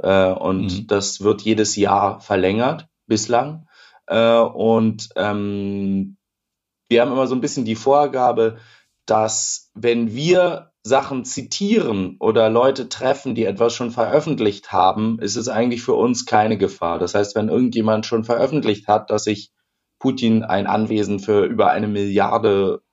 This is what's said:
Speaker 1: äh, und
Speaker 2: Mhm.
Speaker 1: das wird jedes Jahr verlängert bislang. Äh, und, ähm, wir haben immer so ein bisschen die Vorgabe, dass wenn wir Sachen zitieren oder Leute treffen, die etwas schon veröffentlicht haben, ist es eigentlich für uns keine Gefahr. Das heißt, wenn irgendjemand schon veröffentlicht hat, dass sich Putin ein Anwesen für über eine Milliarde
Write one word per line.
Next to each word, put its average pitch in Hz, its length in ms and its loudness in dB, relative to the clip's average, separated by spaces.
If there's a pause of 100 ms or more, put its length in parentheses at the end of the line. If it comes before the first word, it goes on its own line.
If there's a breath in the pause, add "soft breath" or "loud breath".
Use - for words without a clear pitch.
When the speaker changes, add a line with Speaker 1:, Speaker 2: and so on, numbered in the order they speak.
Speaker 1:
äh, 95 300 4
und 95 320 -2 (100)
Speaker 2:
Mhm. 101 140 -8
Speaker 1:
das 101 340 -2
wird 104 220 0
jedes 107 320 0
Jahr 98 460 2
verlängert 107 680 0 (180)
bislang. 127 640 -2 (400 soft breath)
Äh, 117 320 4
und, 113 760 0
ähm, 101 1040 -4 (720)
wir 117 120 4
haben 95 100 0
immer 131 160 0
so 127 80 -2
ein 123 60 -2
bisschen 135 240 -4
die 110 100 -2
Vorgabe, 127 840 2 (480 loud breath)
dass - 680 -2
wenn 117 400 -2
wir 175 560 0 (100)
Sachen 131 440 -2
zitieren 131 920 -2
oder 110 300 4
Leute 123 400 2
treffen, 131 460 -4
die 110 100 -2
etwas 113 300 0
schon 117 160 -6
veröffentlicht 120 800 -2
haben, 107 480 2
ist 101 160 -4
es 117 140 -4
eigentlich 117 340 -2
für 131 100 0
uns 120 320 0
keine 110 320 2
Gefahr. 85 420 -2
Das 90 160 -2
heißt, 101 200 -2
wenn 110 140 0
irgendjemand 110 560 0
schon 113 180 -2
veröffentlicht 117 640 -2
hat, 107 240 0
dass 107 140 -2
sich 104 260 -4 (480)
Putin 117 440 0
ein - 240 -2
Anwesen 107 520 0
für 104 260 2
über 104 260 2
eine 104 160 -2
Milliarde 101 960 0 (120)